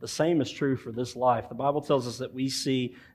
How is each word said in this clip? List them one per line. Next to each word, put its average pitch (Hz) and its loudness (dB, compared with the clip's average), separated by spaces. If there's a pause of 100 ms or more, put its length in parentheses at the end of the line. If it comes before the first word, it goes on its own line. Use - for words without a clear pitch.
The 113 -10
same 160 2
is 123 -2
true 135 0
for 120 -8
this 123 -4
life. 120 2
The 120 -12
Bible 143 0
tells 139 2
us 117 -8
that 127 -8
we 131 -2
see 131 0 (200)